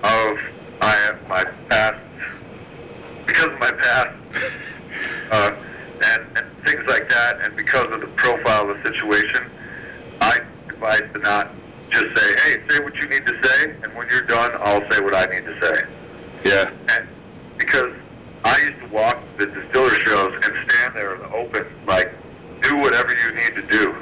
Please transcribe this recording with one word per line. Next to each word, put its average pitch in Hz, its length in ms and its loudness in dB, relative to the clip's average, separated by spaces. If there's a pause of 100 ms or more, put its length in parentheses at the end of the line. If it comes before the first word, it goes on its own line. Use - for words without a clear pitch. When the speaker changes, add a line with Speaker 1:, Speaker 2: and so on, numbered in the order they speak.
Speaker 1:
of 110 340 4 (440)
my, 104 300 4 (180)
my 92 140 2 (260)
past, 110 320 2 (1300)
because - 180 4
of 120 140 -4
my 123 120 2
past, 127 380 2 (1200)
uh, 104 200 4 (520)
and, - 340 0
and - 280 -6
things - 220 0
like 120 220 2
that, 117 360 2
and 110 100 -4
because 123 300 2
of 110 160 -6
the - 60 -10 (100)
profile 110 520 2
of 101 80 -4
the - 140 -14
situation, 104 580 0 (720)
I 120 180 4 (300)
advise 110 320 2 (120)
to 104 60 -6
not 104 320 0 (380)
just - 160 4 (120)
say, - 260 4
"Hey, - 260 2
say 147 140 2
what 143 120 -8
you 147 120 -4
need 135 180 0
to 131 220 0
say, 143 340 2
and 110 140 -10
when 120 160 -8
you're 127 100 2
done, 117 380 2
I'll 101 220 4 (100)
say 104 120 4
what 98 120 2
I 92 180 4
need 90 120 -6
to 82 160 -8
say." 78 200 2 (600)
Speaker 2:
Yeah. 98 260 4 (220)
Speaker 1:
And - 160 0 (500)
because 123 360 0 (500)
I 123 160 4
used 143 220 0
to - 120 -16
walk 110 240 4 (200)
the 101 100 0
Distiller 127 420 2 (160)
shows 98 280 4
and - 360 -2
stand 123 260 4
there 101 200 -4
in 95 60 -12
the 95 100 -12
open, 110 340 -2 (220)
like, 92 260 2 (480)
"Do 143 160 2
whatever 123 380 4
you 113 200 0
need 120 200 0
to - 120 -8
do." - 340 4